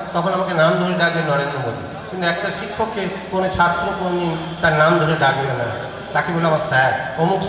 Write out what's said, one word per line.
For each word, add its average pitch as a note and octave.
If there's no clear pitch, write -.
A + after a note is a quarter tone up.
তখন F3+
আমাকে F#3
নাম D#3+
ধরে F3+
ডাকবে E3
নরেন্দ্র C#3+
মোদী, -
কিন্তু F3+
একটা F#3
শিক্ষককে G#3
কোনো F#3
ছাত্র E3+
কোনোদিন E3
তার D#3+
নাম D#3
ধরে D#3
ডাকবে C3+
না, A#2+
তাকে D#3
বলে, E3
"আমার D#3
স্যার, -
অমুক F3+